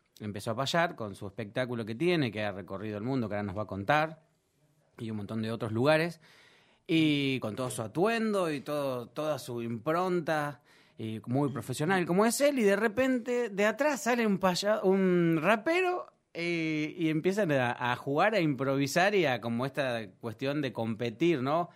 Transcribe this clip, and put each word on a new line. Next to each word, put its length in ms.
empezó 320
a 40
payar 400
con 200
su 120
espectáculo 580
que 100
tiene, 360
que 120
ha 80
recorrido 460
el 60
mundo, 240
que 80
ahora 80
nos 140
va 60
a 40
contar, 540
y 120
un 80
montón 240
de 100
otros 200
lugares, 500
y 540
con 160
todo 140
su 120
atuendo 680
y 100
todo, 460
toda 320
su 220
impronta, 1000
y 300
muy 240
profesional 540
como 200
es 160
él, 180
y 40
de 120
repente 760
de 160
atrás 380
sale 220
un 140
paya-, 440
un 580
rapero, 640
eh, 640
y 120
empiezan 420
a, 400
a 60
jugar, 360
a 60
improvisar 760
y 120
a 160
como 240
esta 420
cuestión 400
de 100
competir, 720
¿no? 340